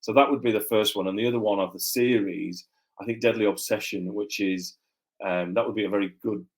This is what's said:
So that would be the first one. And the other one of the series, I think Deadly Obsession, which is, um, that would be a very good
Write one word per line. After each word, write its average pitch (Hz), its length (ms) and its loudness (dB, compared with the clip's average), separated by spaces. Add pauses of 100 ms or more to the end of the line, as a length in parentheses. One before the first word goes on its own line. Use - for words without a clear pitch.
So - 140 -6
that 139 180 8
would 139 100 0
be 120 100 2
the 107 100 2
first 107 340 2
one. 95 120 -2
And 95 120 -2
the 117 80 0
other 123 120 0
one 104 200 0
of 92 140 -2
the 92 60 -14
series, 98 840 0 (340)
I - 60 -10
think 113 160 -6
Deadly 117 240 2
Obsession, 98 680 -2
which 104 260 -6
is, 92 380 -2 (460)
um, 90 300 -2
that 117 120 2
would 117 100 -4
be 104 100 0
a 95 40 -2
very 95 340 0
good 107 220 -4 (120)